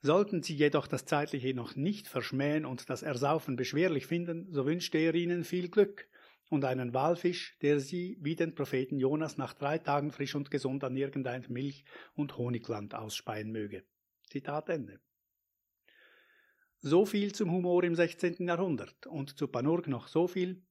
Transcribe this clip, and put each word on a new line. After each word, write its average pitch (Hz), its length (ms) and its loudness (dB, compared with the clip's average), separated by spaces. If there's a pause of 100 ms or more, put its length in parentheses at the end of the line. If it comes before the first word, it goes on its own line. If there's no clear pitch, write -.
Sollten 175 420 2
sie 170 100 -4
jedoch 147 320 4
das - 200 -4
Zeitliche 143 500 0
noch 120 200 -8
nicht 185 320 -2
verschmähen 143 580 0
und 127 260 -8
das 123 100 -4
Ersaufen 143 540 0
beschwerlich 143 500 0
finden, 170 460 -4
so 139 160 0
wünschte 165 320 0
er 160 160 4
ihnen 175 280 2
viel 180 240 -2
Glück 202 400 2 (400)
und 143 160 2
einen 127 300 0
Walfisch, 170 720 0
der 143 160 6
sie 180 420 -6
wie 151 140 -2
den 165 180 0
Propheten 135 460 -2
Jonas 143 380 2
nach - 180 -4
drei 147 240 0
Tagen 143 320 0
frisch - 240 -4
und 143 160 -4
gesund 135 320 -2
an 127 120 -2
irgendein 131 540 -2
Milch- 131 360 -6 (280)
und 147 240 -4
Honigland 117 560 -2
ausspeien 107 580 -6
möge. 104 320 -6 (460)
Zitat 143 400 -6
Ende. 123 300 -4 (1800)
So 170 300 6
viel 202 260 0
zum 202 160 0
Humor 180 340 4
im 170 120 2
sechzehnten 175 520 0
Jahrhundert 170 600 -2
und 139 320 -8
zu 143 80 0
Panurg 151 400 0
noch 127 200 -4
so 165 200 2
viel. 180 440 -4